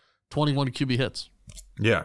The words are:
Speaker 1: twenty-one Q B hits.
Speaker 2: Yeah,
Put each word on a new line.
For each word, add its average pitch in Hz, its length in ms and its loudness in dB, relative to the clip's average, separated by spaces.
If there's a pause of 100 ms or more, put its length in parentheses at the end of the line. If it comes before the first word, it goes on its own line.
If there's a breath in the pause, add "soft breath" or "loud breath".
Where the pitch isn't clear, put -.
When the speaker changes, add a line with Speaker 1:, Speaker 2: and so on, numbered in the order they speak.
(300 soft breath)
Speaker 1:
twenty-one 139 400 0
Q 135 160 -2
B 127 120 0
hits. - 340 -4 (480)
Speaker 2:
Yeah, 104 260 4